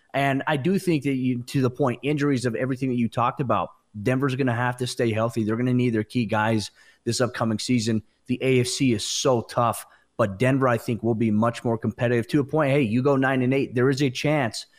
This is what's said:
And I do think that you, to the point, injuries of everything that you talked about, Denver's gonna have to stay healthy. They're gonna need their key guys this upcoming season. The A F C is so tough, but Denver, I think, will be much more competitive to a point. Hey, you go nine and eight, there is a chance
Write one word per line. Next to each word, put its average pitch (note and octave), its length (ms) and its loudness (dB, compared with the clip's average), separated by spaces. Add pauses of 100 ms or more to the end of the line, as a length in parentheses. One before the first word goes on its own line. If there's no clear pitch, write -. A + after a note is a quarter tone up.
(140)
And C3+ 340 0
I D#3 100 0
do F3 220 0
think D#3 240 0
that C#3 120 -2
you, B2+ 280 -2
to - 180 -2
the B2+ 80 4
point, B2+ 340 -2
injuries C#3 420 0
of A2+ 100 -2
everything C3 340 -4
that B2 80 -2
you A#2 120 0
talked B2 320 -2
about, A2 280 0 (320)
Denver's B2+ 340 0
gonna B2+ 200 0
have B2 220 -2
to B2 100 -4
stay A#2 240 -2
healthy. A2 320 -2
They're A2 140 0
gonna B2+ 160 0
need B2 200 2
their G#2+ 100 0
key A2 220 -2
guys G#2+ 460 0 (320)
this A#2 160 -2
upcoming A2+ 400 -2
season. A2+ 440 -2 (240)
The B2+ 140 -4
A C3 200 4
F A#2+ 60 0
C C3 260 2
is G2+ 120 -2
so B2+ 360 0
tough, A#2 440 -2 (300)
but G2 240 0
Denver, C3 280 4
I A#2 100 2
think, A2 260 -4
will A#2 120 0
be A2 160 0
much A2 320 0
more A2+ 140 0
competitive A#2 520 -2
to D3+ 100 2
a C3+ 60 0
point. D3 260 0
Hey, C#3+ 100 4
you A#2 200 0
go C#3 140 2
nine C3 260 2
and B2+ 120 2
eight, C3 220 -2
there B2+ 140 4
is C3+ 120 0
a C#3+ 80 2
chance C3+ 560 -2 (140)